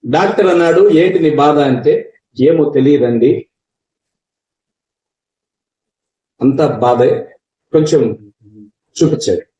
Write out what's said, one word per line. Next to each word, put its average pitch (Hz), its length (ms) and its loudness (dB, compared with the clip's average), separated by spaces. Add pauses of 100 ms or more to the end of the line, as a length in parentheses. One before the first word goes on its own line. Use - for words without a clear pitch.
డాక్టర్ 190 420 -2
అన్నాడు, 170 420 2
"ఏంటి 180 300 2
నీ 160 100 0
బాధ?" 147 300 0
అంటే, 139 540 -2 (280)
"ఏమో 151 280 2
తెలియదండి, 131 800 0 (3000)
అంతా 131 260 0
బాధే," 123 600 0 (440)
కొంచెం 151 600 -2 (720)
చూపించాడు. 135 380 -4 (180)